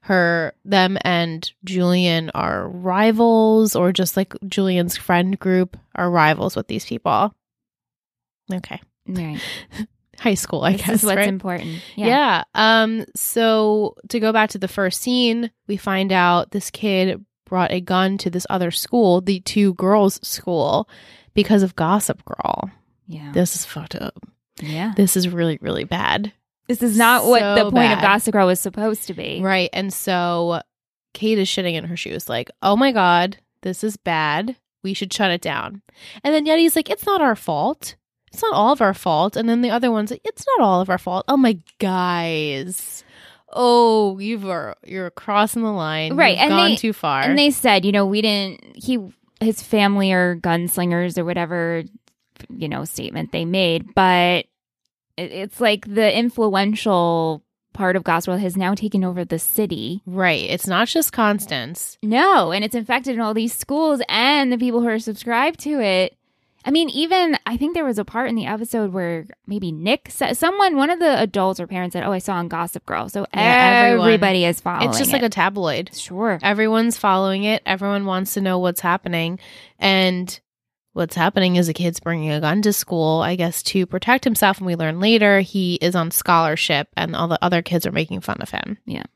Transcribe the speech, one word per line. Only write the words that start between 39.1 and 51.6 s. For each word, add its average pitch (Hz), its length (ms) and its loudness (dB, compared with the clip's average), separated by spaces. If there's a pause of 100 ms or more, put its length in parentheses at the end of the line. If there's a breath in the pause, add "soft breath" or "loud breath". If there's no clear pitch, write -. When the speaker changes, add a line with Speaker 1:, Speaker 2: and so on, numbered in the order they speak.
Speaker 1:
And 226 100 -2
then 240 140 2
the 240 80 0
other 240 200 0
one's 214 220 -2
like, - 140 -12
"It's - 200 -10 (120)
not 269 100 6
all 185 140 4
of 190 80 -4
our 185 80 0
fault." 185 320 -4
Oh 277 80 4
my, 233 200 4 (220)
guys. 170 1200 -4 (500 loud breath)
Oh, 226 680 4
you've 208 260 -6
are, 156 300 -6 (100)
you're 185 240 -10
crossing 214 540 0
the 220 80 -2
line. 156 440 -4
Speaker 2:
Right, 277 220 4
Speaker 1:
You've - 40 0
Speaker 2:
and - 100 4
Speaker 1:
gone 349 200 4
Speaker 2:
they, 220 40 2
Speaker 1:
too 220 180 -2
far. 139 280 -2
Speaker 2:
and 269 160 2
they 294 140 4
said, 202 340 2
you 202 60 2
know, 202 140 2
"We 208 160 0
didn't," 202 540 -2
he, 247 240 -4 (400)
his 220 220 0
family 202 500 2
are 180 240 2
gunslingers 175 840 -2
or 175 60 -2
whatever, 170 600 -4 (640)